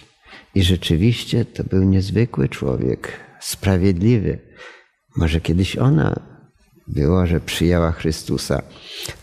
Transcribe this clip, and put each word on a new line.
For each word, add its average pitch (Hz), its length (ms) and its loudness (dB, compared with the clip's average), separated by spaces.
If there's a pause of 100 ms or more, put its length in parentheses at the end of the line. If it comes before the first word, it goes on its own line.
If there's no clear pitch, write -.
(560)
I 92 80 4
rzeczywiście 95 840 0
to - 180 -8
był 95 200 0
niezwykły 95 680 0
człowiek, 60 640 -4 (280)
sprawiedliwy. 95 1000 0 (760)
Może 82 260 0
kiedyś 92 360 0
ona - 600 0 (500)
było, 87 380 2
że 82 140 0
przyjęła 85 520 0
Chrystusa. 78 680 -4 (600)